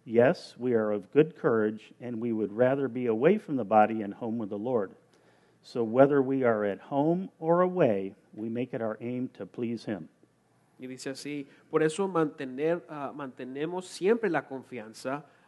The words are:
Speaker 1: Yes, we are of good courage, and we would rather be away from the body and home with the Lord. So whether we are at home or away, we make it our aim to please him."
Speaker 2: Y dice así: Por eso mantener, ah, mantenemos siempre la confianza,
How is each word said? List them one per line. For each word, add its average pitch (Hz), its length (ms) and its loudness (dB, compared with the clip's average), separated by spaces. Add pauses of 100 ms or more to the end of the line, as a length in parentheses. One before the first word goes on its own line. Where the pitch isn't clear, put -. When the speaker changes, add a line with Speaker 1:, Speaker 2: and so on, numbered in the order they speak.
Speaker 1:
Yes, 120 520 2
we 123 160 -2
are 107 180 2
of 104 200 -4
good 156 240 4
courage, 110 640 0
and 120 220 -8
we 120 100 -2
would 107 220 -2
rather 131 340 2
be 123 200 -4
away 127 300 4
from 160 200 -6
the 120 80 -2
body 110 360 6
and 101 120 -6
home 113 240 -6
with 110 120 -6
the 104 80 -6
Lord. 107 340 -2 (680)
So - 220 -4
whether 135 380 6
we 131 220 0
are 110 200 4
at 98 160 -2
home 165 500 -2 (100)
or 165 220 2
away, 120 540 2 (180)
we 107 140 -8
make 120 260 -6
it 123 80 -6
our 110 200 -4
aim 123 320 -6
to 101 120 -12
please 117 400 -8
him." 90 220 -8 (720)
Speaker 2:
Y 127 80 -14
dice 131 240 -12
así: 143 360 -10 (220)
Por 156 140 2
eso 156 240 0
mantener, 156 800 -2
ah, 143 240 -10
mantenemos 143 720 -8
siempre 214 440 0
la 147 180 -2
confianza, 127 800 -10 (220)